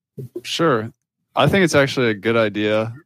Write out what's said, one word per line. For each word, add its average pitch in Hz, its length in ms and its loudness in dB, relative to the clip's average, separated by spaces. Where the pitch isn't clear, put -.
Sure. 117 500 -2
I 135 120 2
think 190 180 2
it's 160 120 0
actually 135 340 2
a 110 40 -2
good 110 220 0
idea. 107 560 0